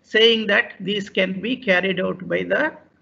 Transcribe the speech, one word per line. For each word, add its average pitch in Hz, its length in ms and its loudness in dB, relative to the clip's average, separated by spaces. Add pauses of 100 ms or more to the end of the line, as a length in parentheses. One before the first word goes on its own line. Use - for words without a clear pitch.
saying 220 460 4
that 208 320 0
these 202 300 -4
can 190 300 -2
be 233 160 -4
carried 185 440 0
out 185 280 -4
by 175 160 -2
the 220 300 0 (280)